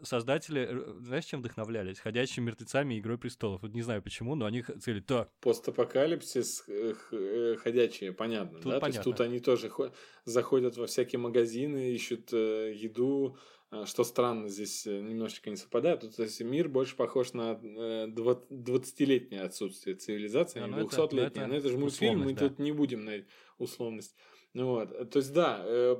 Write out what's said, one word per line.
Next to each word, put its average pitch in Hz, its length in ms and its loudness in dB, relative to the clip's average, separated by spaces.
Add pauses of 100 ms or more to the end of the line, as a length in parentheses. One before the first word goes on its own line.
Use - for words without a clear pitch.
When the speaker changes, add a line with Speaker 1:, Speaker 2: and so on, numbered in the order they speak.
Speaker 1:
создатели, 131 680 0
э, 123 300 -6
знаешь, 127 240 -4
чем 143 160 -6
вдохновлялись? 110 600 -4
«Ходячими 120 460 0
мертвецами» 120 480 0
и 110 60 -2
«Игрой 110 180 -2
престолов». 110 440 -4
Вот 107 120 -8
не 117 80 -2
знаю 113 200 -2
почему, 120 320 -4
но 123 120 0
они 117 160 -2
х-, - 180 -8
сказали: 107 200 -2
«Так». 117 300 0 (100)
Speaker 2:
Постапокалипсис, 131 1300 2
э, 107 260 -2
х-, - 220 -10
э, 110 400 0
ходячие, 117 560 2
понятно, 104 480 -2
Speaker 1:
Тут 127 120 -2
Speaker 2:
да? 135 80 2
То 147 100 2
есть 120 80 -2
Speaker 1:
понятно. 123 140 0
Speaker 2:
тут 123 80 0
они 120 200 2
тоже 113 280 4
хо-, 131 240 -4 (320)
заходят 120 520 2
во 117 100 -4
всякие 123 340 0
магазины, 123 720 2
ищут, 117 400 -4
э, 110 420 2
еду, 127 600 0 (340)
э, 107 160 -6
что - 160 2
странно, 113 460 0
здесь, 101 380 -6
э, 101 140 -4
немножечко 110 500 -6
не 104 60 -6
совпадает. 147 440 0
Тут, 110 160 -16
то 117 80 0
есть 107 160 -8
мир 139 280 0
больше 131 280 0
похож 123 380 2
на, 113 180 0 (100)
э, 113 460 -4
дво-, 117 420 2
двадцатилетнее 131 920 0
отсутствие 95 520 -6
цивилизации, 107 680 -2
Speaker 1:
Да, 120 40 -6
Speaker 2:
а 117 40 -6
не 101 40 -6
Speaker 1:
но 107 80 -2
это, - 0 - (100)
Speaker 2:
двухсотлетнее. 135 560 0
Speaker 1:
но 123 80 -2
это - 0 -
Speaker 2:
Но - 20 -
это 139 120 0
же 123 100 0
мультфильм, 143 360 2
Speaker 1:
условность, 156 100 2
Speaker 2:
мы 135 160 0
Speaker 1:
да. 143 80 6
Speaker 2:
тут 135 100 -6
не 143 140 0
будем 127 320 0
на 104 200 -6 (340)
условность. 113 580 -6 (380)
Ну 127 140 -2
вот. 113 240 0
Э, 127 120 -6
то 123 140 2
есть, 135 160 2
да, 135 300 4
э, 123 360 6